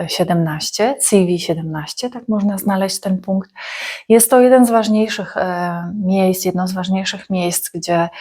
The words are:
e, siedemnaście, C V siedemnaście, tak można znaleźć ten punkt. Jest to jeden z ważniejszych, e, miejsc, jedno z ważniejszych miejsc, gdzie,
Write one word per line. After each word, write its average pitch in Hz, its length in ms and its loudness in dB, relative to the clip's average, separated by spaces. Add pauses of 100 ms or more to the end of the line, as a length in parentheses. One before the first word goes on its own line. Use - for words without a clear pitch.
e, 170 80 -6
siedemnaście, 170 840 0
C 269 220 2
V 180 220 4
siedemnaście, 160 720 -6
tak 233 180 -16
można 202 300 0
znaleźć 190 420 -2
ten 190 200 -2
punkt. 190 300 -4 (580)
Jest 226 220 6
to 254 100 6
jeden 254 260 6
z 233 40 2
ważniejszych, 214 680 0
e, 175 580 -4
miejsc, 190 500 2
jedno 185 240 -2
z 185 40 -6
ważniejszych 190 580 -4
miejsc, 175 400 -2
gdzie, 170 380 -2 (120)